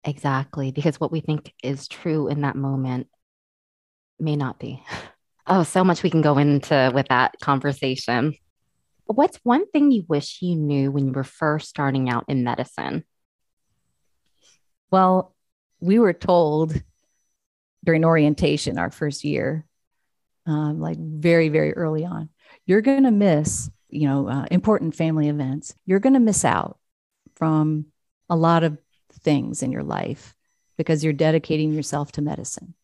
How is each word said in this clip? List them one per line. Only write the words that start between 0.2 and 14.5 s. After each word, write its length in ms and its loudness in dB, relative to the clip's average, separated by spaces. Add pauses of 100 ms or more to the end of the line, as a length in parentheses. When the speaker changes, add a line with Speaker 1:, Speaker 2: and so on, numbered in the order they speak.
Speaker 1:
Because 280 -2
what 120 -2
we 100 -4
think 300 -6 (120)
is 240 -8
true 400 -4
in 140 -4
that 140 -4
moment 520 -4 (1120)
may 160 -2
not 240 -6
be. 280 -14
<laughs> 60 -14 (540)
Oh, 140 4
so 220 2
much 180 2
we 80 0
can 140 2
go 160 4
into 560 2
with 140 0
that 300 2
conversation. 920 -2 (720)
What's 380 0
one 260 2
thing 220 4
you 160 2
wish 340 -4
you 140 -2
knew 360 0
when 140 0
you 80 0
were 100 -4
first 460 -4
starting 400 -2
out 180 -2
in 160 0
medicine? 600 -6 (1900)